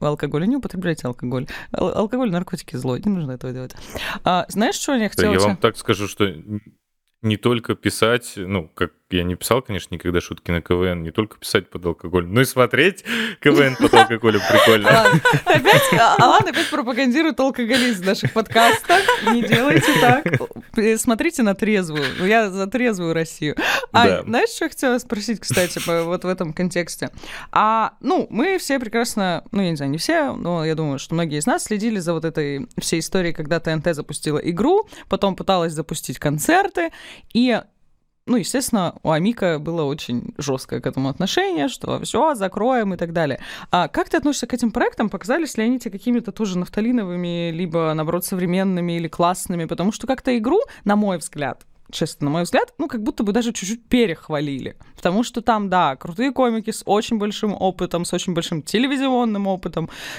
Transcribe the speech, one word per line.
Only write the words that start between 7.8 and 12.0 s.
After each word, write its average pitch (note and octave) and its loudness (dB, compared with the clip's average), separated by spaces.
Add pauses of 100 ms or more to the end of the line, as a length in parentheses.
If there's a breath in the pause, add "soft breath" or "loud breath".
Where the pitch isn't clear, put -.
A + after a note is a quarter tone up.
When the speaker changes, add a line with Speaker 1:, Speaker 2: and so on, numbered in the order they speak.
Speaker 2:
ну, F#2 -4
как F2 -2 (180)
я F2+ 0
не F2 -2
писал, B2 0
конечно, F2+ -8
никогда F2 -2
шутки - -6
на E2+ 0
К - 0
В F2+ 2
Н, F2 -2
не E2 -6
только - -4
писать - -2
под F2 -12
алкоголем, F2 -2